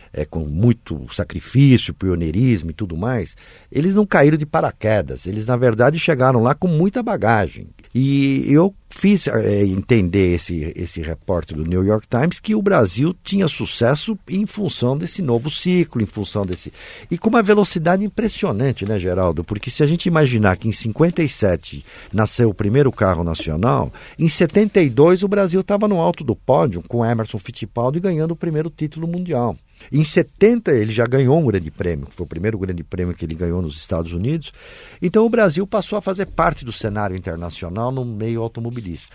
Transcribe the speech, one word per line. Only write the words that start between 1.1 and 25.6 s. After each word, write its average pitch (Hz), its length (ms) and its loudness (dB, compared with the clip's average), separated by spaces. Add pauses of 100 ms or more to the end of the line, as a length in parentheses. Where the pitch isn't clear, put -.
sacrifício, 123 800 2
pioneirismo 90 800 0
e 78 40 -10
tudo 87 220 -8
mais, 123 400 -4 (360)
eles 185 240 0
não 208 100 4
caíram 156 320 4
de 151 80 -2
paraquedas. 107 800 -2
Eles, 107 220 -6
na 123 100 0
verdade, 123 400 4
chegaram 131 460 2
lá 127 100 4
com 180 140 -2
muita 175 340 2
bagagem. 107 680 0 (240)
E 135 540 2
eu 165 260 4 (160)
fiz, 196 380 2
eh, 104 380 2
entender 95 720 2
esse, 82 400 -6
esse 87 260 -8
repórter 80 560 -6
do 78 60 -4
New 90 200 0
York 104 240 0
Times 123 320 -2
que 214 160 -2
o 214 60 0
Brasil 151 520 2 (100)
tinha 196 260 0
sucesso 147 680 -2 (120)
em 202 160 -2
função 139 520 -4
desse 175 240 -8
novo 123 280 -2
ciclo, 170 520 0
em 104 40 0
função 101 400 -6
desse, 90 260 -8 (380)
e 175 80 -2
com - 120 0
uma 233 140 4
velocidade 190 600 2
impressionante, 139 800 -2
né, 107 140 -2
Geraldo? 87 440 0
Porque 104 260 -6
se - 140 -2
a - 20 6
gente 165 220 0
imaginar 123 500 4
que - 120 -6
em - 40 0
cinquenta 156 480 0
e 156 80 2
sete 82 560 -2 (280)
nasceu 110 360 2
o 101 40 -2
primeiro 117 400 2
carro 92 320 2
nacional, 85 680 -2 (260)
em 160 120 0
setenta 196 520 2
e 147 80 4
dois 160 340 4
o 208 40 -2
Brasil 190 360 0